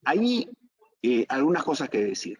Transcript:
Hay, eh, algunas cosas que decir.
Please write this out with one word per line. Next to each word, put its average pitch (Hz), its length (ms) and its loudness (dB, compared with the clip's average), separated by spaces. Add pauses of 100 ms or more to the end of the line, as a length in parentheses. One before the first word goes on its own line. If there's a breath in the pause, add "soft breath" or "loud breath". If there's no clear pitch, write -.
Hay, 226 440 2 (540)
eh, 117 260 2
algunas 147 360 2
cosas 143 240 -2
que 104 160 0
decir. 98 360 -6